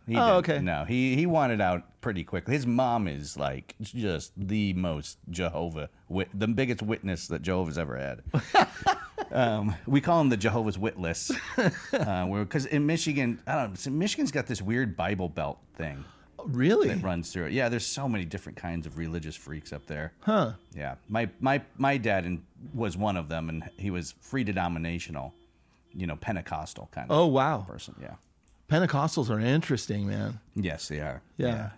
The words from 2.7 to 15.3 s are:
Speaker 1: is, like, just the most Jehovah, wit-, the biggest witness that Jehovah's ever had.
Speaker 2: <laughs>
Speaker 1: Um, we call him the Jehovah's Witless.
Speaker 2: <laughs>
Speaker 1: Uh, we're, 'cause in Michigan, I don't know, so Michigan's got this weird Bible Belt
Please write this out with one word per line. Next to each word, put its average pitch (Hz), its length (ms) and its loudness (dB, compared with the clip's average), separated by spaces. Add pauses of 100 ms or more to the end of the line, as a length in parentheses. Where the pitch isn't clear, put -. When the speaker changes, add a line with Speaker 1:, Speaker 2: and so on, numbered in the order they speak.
Speaker 1:
is, 73 300 -6
like, 69 440 -4
just 101 560 -4
the 101 360 2
most 85 460 -2 (100)
Jehovah, 80 640 -2 (180)
wit-, 90 260 -2
the 101 140 0
biggest 120 340 0
witness 98 460 -2
that 76 140 -2
Jehovah's 85 360 0
ever 71 180 -4
had. 67 260 -6 (100)
Speaker 2:
<laughs> - 360 4 (640)
Speaker 1:
Um, 107 440 2 (100)
we 135 140 4
call 170 200 4
him 143 80 6
the 120 80 6
Jehovah's 107 400 2
Witless. 92 540 -2 (260)
Speaker 2:
<laughs> - 40 4 (320)
Speaker 1:
Uh, 95 360 2
we're, 101 180 0
'cause 135 200 -2
in 147 180 2
Michigan, 147 640 0
I 135 80 -2
don't 127 160 0
know, 92 60 -8
so - 140 -6
Michigan's 180 420 0
got 139 160 -2
this 113 120 -4
weird 110 360 0
Bible 92 320 0
Belt 76 320 -4 (160)